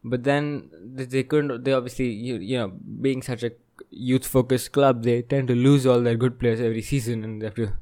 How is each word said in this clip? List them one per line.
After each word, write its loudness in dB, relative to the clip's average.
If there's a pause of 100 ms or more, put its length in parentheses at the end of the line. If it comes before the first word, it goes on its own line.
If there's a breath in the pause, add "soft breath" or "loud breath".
But -4
then -2 (260)
th-, -8
they 0
couldn't, 0
they 2
obviously, -2
you, -6
you -4
know, -4 (300)
being -2
such -6
a -4 (360)
youth-focused 0
club, 4
they 2
tend -2
to 2
lose 6
all 6
their 2
good -2
players 2
every -2
season, -4
and -10
they -6
have -8
to -2